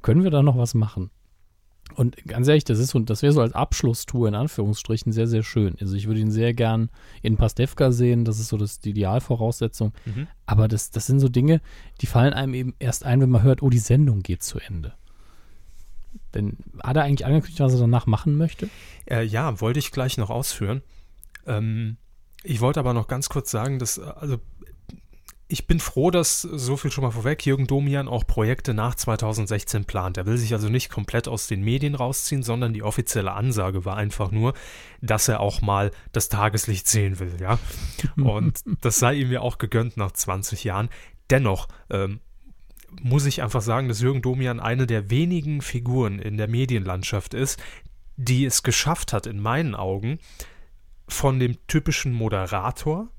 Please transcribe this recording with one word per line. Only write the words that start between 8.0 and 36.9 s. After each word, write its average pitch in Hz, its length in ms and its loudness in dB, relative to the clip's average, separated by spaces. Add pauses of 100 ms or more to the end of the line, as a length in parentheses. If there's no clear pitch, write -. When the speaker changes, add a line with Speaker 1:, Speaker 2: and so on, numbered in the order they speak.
Speaker 1:
das 110 140 0
ist 110 100 -4
so 113 80 -2
das, 104 220 -2
die - 120 -6
Idealvoraussetzung. 110 1000 0 (120)
Speaker 2:
Mhm. 120 240 -6 (180)
Speaker 1:
Aber 107 220 6
das, 107 220 -2
das - 160 -6
sind 135 120 4
so 135 100 4
Dinge, 139 320 4 (400)
die - 60 -2
fallen 127 260 4
einem 135 220 -2
eben 127 240 -4
erst 123 260 -4
ein, 131 160 4
wenn 131 100 6
man 117 120 6
hört, 131 200 6
„Oh, 139 80 4
die 120 80 4
Sendung 120 440 4
geht 90 220 -4
zu - 160 -8
Ende.“ 82 340 -10 (1400)
Denn 104 240 -4 (240)
hat 127 140 0
er 156 60 4
eigentlich 143 240 2
angekündigt, 147 340 2
was 131 140 4
er 123 60 4
danach 120 260 4
machen 147 300 2
möchte? 165 320 -2 (380)
Speaker 2:
Äh, 113 180 -2
ja, 113 360 -2
wollte 127 200 0
ich - 120 -4
gleich 131 260 -2
noch 104 120 0
ausführen. 120 520 -4 (640)
Ähm, 110 500 -2 (480)
ich 123 160 -2
wollte 139 200 4
aber 127 140 2
noch 113 140 0
ganz 131 200 -4
kurz - 220 -4
sagen, 127 280 -2
dass, 120 200 -4
äh, - 40 -12
also 135 360 -6 (1120)
ich - 180 -4
bin 170 140 4
froh, 151 300 0
dass, 175 300 2
so 139 380 -4
viel 139 120 -2
schon 135 140 -2
mal 123 60 0
vorweg, 120 340 -2
Jürgen 135 220 2
Domian 139 420 0
auch 120 180 0
Projekte 117 460 0
nach 113 220 0
zweitausendsechzehn 107 880 -2
plant. 92 320 -4
Er 92 80 -4
will 113 140 2
sich 113 160 0
also 107 160 0
nicht 127 180 0
komplett - 400 -4
aus 113 180 -6
den 98 160 -2
Medien 135 320 0
rausziehen, 135 480 -2
sondern 117 300 -2
die 104 100 -6
offizielle 104 500 -2
Ansage 98 520 -2
war 98 120 -4
einfach 104 340 -2
nur, 110 240 0 (480)
dass 107 260 0
er 107 120 2
auch 101 200 0
mal 101 300 2 (220)
das - 180 -2
Tageslicht 104 580 2
sehen 98 300 2